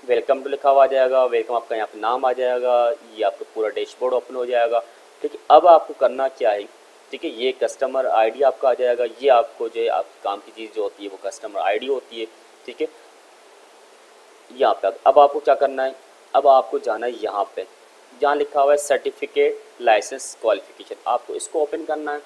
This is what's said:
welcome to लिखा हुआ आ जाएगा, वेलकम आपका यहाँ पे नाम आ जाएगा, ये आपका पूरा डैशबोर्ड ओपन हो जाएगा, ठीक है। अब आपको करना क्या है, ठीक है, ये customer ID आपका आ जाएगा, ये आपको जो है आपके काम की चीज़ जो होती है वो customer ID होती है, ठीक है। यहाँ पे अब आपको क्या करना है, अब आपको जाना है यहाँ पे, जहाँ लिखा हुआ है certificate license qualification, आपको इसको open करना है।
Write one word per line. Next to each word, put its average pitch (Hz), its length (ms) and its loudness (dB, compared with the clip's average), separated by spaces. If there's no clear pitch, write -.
welcome 127 400 0
to 139 40 -10
लिखा 139 220 0
हुआ 139 140 8
आ 131 40 6
जाएगा, 131 380 2
वेलकम 120 300 -2
आपका 117 200 -4
यहाँ 107 120 -4
पे 107 120 -16
नाम 120 260 -2
आ 127 80 2
जाएगा, 123 560 0
ये 113 340 -8
आपका 98 220 -4
पूरा 107 140 -2
डैशबोर्ड 110 440 -6
ओपन 123 220 -4
हो 123 100 -4
जाएगा, 117 340 0
ठीक 147 100 -6
है। - 80 -16
अब 151 160 8
आपको 165 280 6
करना 131 340 -2
क्या 120 220 -2
है, 104 120 -2
ठीक 135 120 -12
है, 165 100 -6
ये 123 200 -2
customer 131 540 -4
ID 113 360 2
आपका 131 260 2
आ 123 40 2
जाएगा, 123 320 0
ये 123 240 -2
आपको 117 400 2
जो 117 120 -6
है 117 80 0
आपके - 340 -4
काम 101 160 -4
की 98 120 -20
चीज़ 110 200 -16
जो 107 120 -6
होती 101 200 -10
है 101 60 -10
वो 95 140 -18
customer 101 380 -10
ID 107 260 -2
होती 123 320 -8
है, 110 60 -8
ठीक 127 160 -12
है। 160 60 -4
यहाँ 123 220 0
पे - 140 -4
अब 135 140 6
आपको 143 200 6
क्या - 160 2
करना 135 280 -2
है, 135 120 -6
अब 131 140 2
आपको 135 320 4
जाना 110 260 -6
है 113 180 -8
यहाँ 101 200 -2
पे, 95 100 -8
जहाँ 143 220 0
लिखा 147 260 -2
हुआ 143 100 4
है 147 60 4
certificate 143 840 -2
license - 600 0
qualification, 101 540 -4
आपको 120 280 -4
इसको 151 260 -6
open 151 240 -6
करना 151 260 -8
है। 147 140 -10